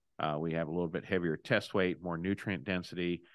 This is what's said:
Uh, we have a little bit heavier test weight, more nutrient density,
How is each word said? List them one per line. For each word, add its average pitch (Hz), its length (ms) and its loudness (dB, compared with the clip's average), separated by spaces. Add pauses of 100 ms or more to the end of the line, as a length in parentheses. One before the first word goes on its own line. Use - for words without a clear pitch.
(200)
Uh, 76 200 2
we 80 140 0
have 82 160 0
a - 20 -4
little 87 160 2
bit 80 160 -4
heavier 87 320 2
test - 380 0
weight, 90 280 2
more 87 160 -2
nutrient 95 460 -2
density, 87 580 -2 (140)